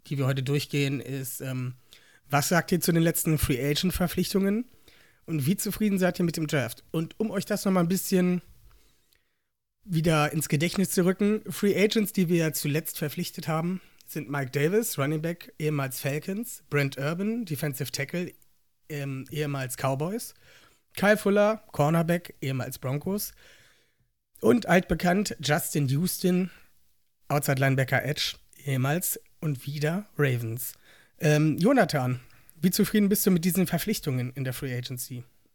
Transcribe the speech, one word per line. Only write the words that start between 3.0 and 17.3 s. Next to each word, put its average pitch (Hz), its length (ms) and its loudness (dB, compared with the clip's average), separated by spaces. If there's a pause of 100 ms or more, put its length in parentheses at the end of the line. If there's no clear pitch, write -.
letzten 160 340 2
Free 131 260 0
Agent 147 300 0
Verpflichtungen 196 720 0 (600)
und 151 200 -2
wie 190 120 2
zufrieden 202 420 0
seid 180 200 0
ihr 175 60 2
mit 165 120 -2
dem 156 100 -2
Draft? 127 440 -2
Und 165 280 -4
um 220 100 -2
euch 196 160 -4
das - 200 -2
nochmal 185 180 4
ein 165 60 2
bisschen 180 520 2 (1400)
wieder 160 500 2
ins 156 160 -2
Gedächtnis 170 420 0
zu 175 140 2
rücken: 208 440 2
Free 190 280 0
Agents, 208 360 2
die 180 160 2
wir 165 240 2
zuletzt 151 440 -4
verpflichtet 151 500 -6
haben, 165 320 -2 (280)
sind 135 220 -8
Mike 135 220 -4
Davis, 180 460 0
Running 151 240 0
Back, 170 380 -6
ehemals 143 400 -2
Falcons, 175 720 -6
Brent 139 280 0
Urban, 196 480 -2